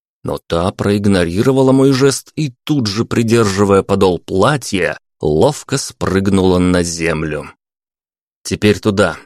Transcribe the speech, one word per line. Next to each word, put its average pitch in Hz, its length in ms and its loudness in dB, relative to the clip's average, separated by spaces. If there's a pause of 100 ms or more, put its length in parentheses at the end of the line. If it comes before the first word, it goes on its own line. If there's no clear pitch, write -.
(240)
но 71 220 -6
та 85 240 -2
проигнорировала 104 1000 0
мой 135 200 4
жест 135 440 0
и 147 180 -6 (100)
тут 143 220 -2
же, 104 180 -4
придерживая 101 800 2
подол 95 360 2
платья, 95 800 -2 (220)
ловко 107 580 0
спрыгнула 92 800 0
на 90 240 2
землю. 80 680 -6 (920)
"Теперь 101 340 0
туда", — 95 480 0